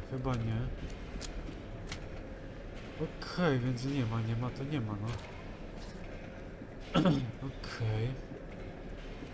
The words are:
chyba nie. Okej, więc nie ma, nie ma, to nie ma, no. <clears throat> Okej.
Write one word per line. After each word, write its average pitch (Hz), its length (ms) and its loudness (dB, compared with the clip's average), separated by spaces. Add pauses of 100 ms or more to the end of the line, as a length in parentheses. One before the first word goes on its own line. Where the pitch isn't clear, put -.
(100)
chyba 127 240 2
nie. 113 220 4 (2500)
Okej, 160 640 2
więc 123 260 2
nie 135 220 4
ma, 113 140 2
nie 113 160 2
ma, 123 140 2
to 139 140 -2
nie 143 160 2
ma, 107 120 0 (100)
no. 113 60 0 (1900)
<clears throat> 156 80 10 (400)
Okej. 110 600 2 (1300)